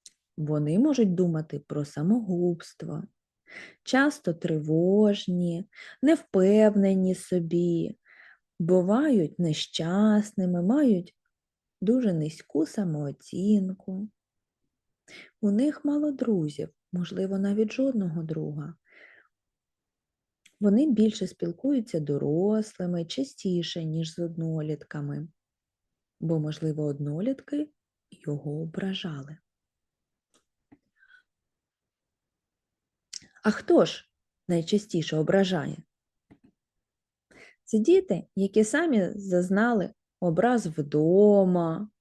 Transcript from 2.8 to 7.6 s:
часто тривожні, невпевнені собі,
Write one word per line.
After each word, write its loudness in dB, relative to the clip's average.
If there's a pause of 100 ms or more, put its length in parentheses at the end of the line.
часто 0
тривожні, 0 (340)
невпевнені 4
собі, -2 (600)